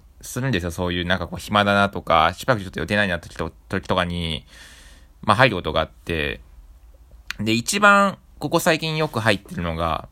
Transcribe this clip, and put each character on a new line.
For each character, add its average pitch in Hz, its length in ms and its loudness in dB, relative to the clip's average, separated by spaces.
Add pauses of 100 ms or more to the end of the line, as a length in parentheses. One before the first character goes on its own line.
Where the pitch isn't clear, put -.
(220)
す - 180 -10
る 131 80 -2
ん 131 40 0
で 95 80 0
す 85 40 -4
よ。 87 80 -4
そ 90 160 -4
う 87 60 -4
い 87 80 -2
う 87 40 -4
な 92 120 0
ん - 20 -4
か 87 80 -8
こ 87 80 -12
う 90 40 -10
暇 104 260 2
だ 101 80 4
な 101 160 4
と 92 120 -10
か、 82 320 4
し - 120 -14
ば 131 80 2
ら 107 60 -4
く 95 40 -10
ち 90 40 -12
ょ - 20 -14
っ - 20 -16
と - 80 -8
予 82 80 -4
定 104 80 -2
な 104 80 2
い 101 40 0
な 87 100 -2
っ - 20 -6
て - 80 -16
時 - 80 -20
と、 82 160 -6 (180)
時 95 180 -4
と 98 80 -2
か 90 100 0
に、 87 400 -6 (760)
ま 110 120 4
あ - 20 0
入 127 140 6
る 95 80 -2
こ 85 40 -4
と 80 120 -4
が 80 80 2
あ - 20 2
っ 78 60 -10
て。 76 520 -6 (1000)
で、 107 120 0
一 117 280 0
番 202 380 6 (220)
こ 147 100 -4
こ 170 100 2
最 165 200 2
近 160 160 -4
よ 156 140 0
く - 100 -6
入 110 160 2
っ 95 40 -4
て - 140 -18
る 90 80 -6
の 82 140 -4
が、 82 360 -2